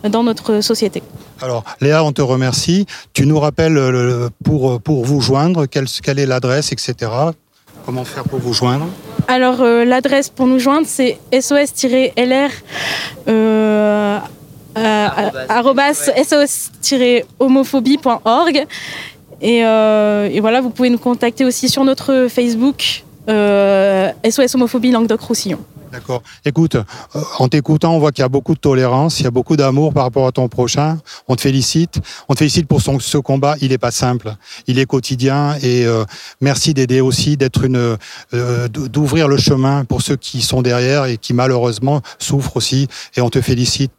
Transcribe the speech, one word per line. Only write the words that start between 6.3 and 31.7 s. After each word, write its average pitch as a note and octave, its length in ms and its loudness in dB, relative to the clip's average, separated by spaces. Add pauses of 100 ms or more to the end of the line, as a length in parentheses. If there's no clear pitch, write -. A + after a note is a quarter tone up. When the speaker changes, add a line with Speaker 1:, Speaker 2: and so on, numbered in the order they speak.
Speaker 2:
et - 60 -6
cetera ? B2 520 -4 (560)
Comment B2+ 180 -8
faire B2+ 200 -12
pour C3 160 -4
vous A#2+ 120 -4
joindre ? B2+ 360 0 (400)
Speaker 1:
Alors, B3+ 320 2
euh, A#3 240 4
l'adresse C4 460 0
pour B3+ 180 0
nous B3+ 100 4
joindre, C#4 300 2
c'est B3 320 -2 (100)
S C4 220 0
O C#4+ 40 4
S C#4+ 160 2
tiret C4 440 0
L B3 160 0
R, C#4 180 2 (800)
euh, G#3+ 880 2 (600)
euh, G#3+ 300 0 (400)
Speaker 3:
Arrobas - 0 -
Speaker 1:
arobase C4+ 680 2
S C#4+ 160 0
O D4 80 4
S - 400 -2
tiret B3 440 2 (140)
homophobie C4+ 600 2
point B3 260 0
org. D4 420 2 (720)
Et, A#3 240 2
euh, G#3+ 680 2
et A3 80 0
voilà, A3+ 200 2
vous B3+ 100 -2
pouvez B3 200 0
nous A#3+ 80 2
contacter A#3+ 460 0
aussi B3+ 240 0
sur C4+ 160 0
notre C4+ 440 2
Facebook, A#3+ 760 -2 (240)
euh, G3 840 2 (140)
S A3+ 160 2
O - 20 6
S B3+ 140 2
Homophobie B3 340 2
Languedoc-Roussillon. A3+ 680 0 (300)
Speaker 2:
D'accord. B2 320 -6 (220)
Écoute, D3+ 300 2
euh, - 460 -6 (180)
en C3 100 2
t'écoutant, D#3 460 2
on E3 40 2
voit D3 140 2
qu'il - 80 -8
y C3+ 40 4
a B2+ 40 0
beaucoup C#3 240 0
de D3+ 60 0
tolérance, C3 640 2
il - 40 -2
y - 20 0
a B2 40 2
beaucoup B2+ 260 0
d'amour C#3+ 380 2
par C#3+ 80 2
rapport B2+ 240 0
à B2+ 60 0
ton B2+ 140 0
prochain. D3 520 -2 (300)
On C3 60 2
te A#2+ 60 -4
félicite. C#3 600 0 (280)